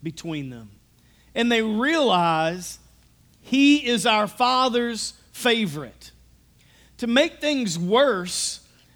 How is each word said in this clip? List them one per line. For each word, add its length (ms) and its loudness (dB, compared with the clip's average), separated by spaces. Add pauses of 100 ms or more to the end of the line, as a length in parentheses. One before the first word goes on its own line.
between 460 -10
them. 220 -16 (640)
And 180 0
they 100 2
realize, 1160 0 (640)
"He 440 2
is 200 0
our 200 2
father's 840 0 (180)
favorite." 800 -4 (840)
To 100 -8
make 340 2
things 380 -2
worse, 840 0 (360)